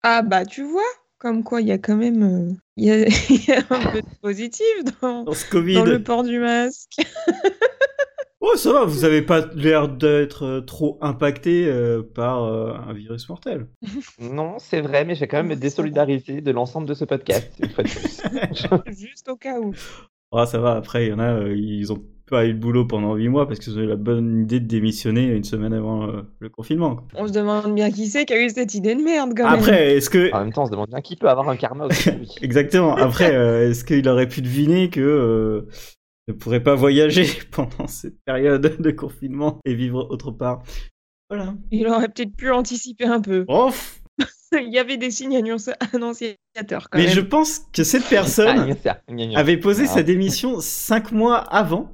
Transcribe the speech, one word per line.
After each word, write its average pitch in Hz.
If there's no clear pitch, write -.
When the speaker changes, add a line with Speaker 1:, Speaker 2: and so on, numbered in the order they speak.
Speaker 1:
Ah 233
bah, 190
tu 269
vois, 320
comme 226
quoi 233
il 214
y 202
a 190
quand 208
même, 233
euh, 180
il 214
y 214
a, 214
<laughs> 214
il 262
y -
a 254
un 254
peu 214
de -
positif 220
dans, 240
Speaker 2:
Dans 151
ce -
covid. 180
Speaker 1:
dans 226
le 240
port 240
du 240
masque. 240
<laughs> 302
Speaker 2:
Oh, 440
ça -
va, 262
vous 156
avez 156
pas 160
l'air 151
d'être, 147
euh, 131
trop 147
impacté, 147
euh, 120
par, 120
euh, 113
un -
virus 110
mortel. 170
Speaker 1:
<laughs> 220
Speaker 3:
Non, 147
c'est -
vrai, 143
mais 175
j'ai 143
quand 147
même 160
Speaker 1:
Non, 165
Speaker 3:
me -
Speaker 1:
ça 131
va. -
Speaker 3:
désolidariser 143
de 139
l'ensemble 123
de 143
ce 151
podcast, -
une -
fois -
de -
plus. -
<laughs> -
Speaker 1:
Juste 247
au 262
cas 254
où. 202
Speaker 2:
Ah, 117
ça 120
va, 120
après, 113
il 110
y -
en 107
a, 120
euh, 101
ils 104
ont 101
pas 117
eu 113
de 110
boulot 120
pendant 107
huit 113
mois 143
parce 110
qu'ils 107
ont 110
eu -
la 107
bonne 113
idée 113
de 120
démissionner 110
une 107
semaine 110
avant, 110
euh, 104
le 110
confinement, 151
quoi. -
Speaker 1:
On 208
se 202
demande 208
bien 208
qui 208
c'est -
qui -
a 226
eu 240
cette 226
idée 208
de 302
merde, 294
quand 240
même. 233
Speaker 2:
Après, 160
est-ce 139
que 185
Speaker 3:
En 98
même 107
temps, 143
on -
se 107
demande 104
bien 127
qui 170
peut 185
avoir 131
un 131
karma 139
aussi -
pourri. -
Speaker 2:
<laughs> -
Exactement. 143
Après, 131
euh, 120
est-ce 120
qu'il 139
aurait 127
pu 127
deviner 147
que, 165
euh, 113
ne 107
pourrait 120
pas 139
voyager 151
<laughs> -
pendant -
cette -
période 135
de 156
confinement 147
et 131
vivre 123
autre 120
part ? 123
Voilà. 202
Speaker 1:
Il 220
aurait 226
peut-être 214
pu 262
anticiper 247
un 233
peu. 190
Speaker 2:
Ouf. 226
Speaker 1:
<laughs> -
Il 247
y 247
avait 254
des 247
signes 262
annonce-, 226
annonciateurs, 226
quand -
Speaker 2:
Mais 175
Speaker 1:
même. 185
Speaker 2:
je 196
pense 202
que 160
cette 254
personne 214
Speaker 3:
Ah, 135
gna, 113
gna, 117
gna. 113
Speaker 2:
avait 156
posé 202
Speaker 3:
Ah. -
Speaker 2:
sa 180
démission 190
cinq -
mois 226
avant. 190